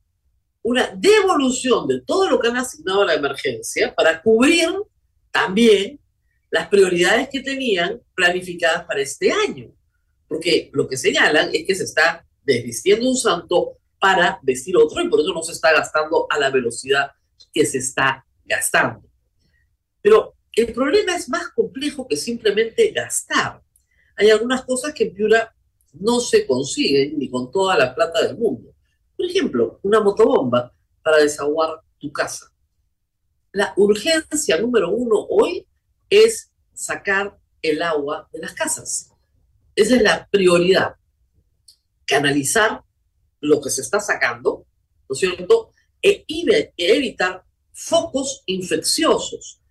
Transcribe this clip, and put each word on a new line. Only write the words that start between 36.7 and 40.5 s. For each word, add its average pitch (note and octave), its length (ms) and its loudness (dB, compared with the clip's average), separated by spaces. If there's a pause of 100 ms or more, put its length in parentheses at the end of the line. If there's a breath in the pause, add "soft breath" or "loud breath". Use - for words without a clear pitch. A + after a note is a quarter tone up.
sacar G3 640 -6 (240)
el D#3 180 -2
agua D3 500 -4
de - 100 -16
las - 120 -12
casas. - 580 -8 (640)
Esa A3 220 4
es G#3+ 60 4
la F3 280 0
prioridad. F3 680 4 (1080)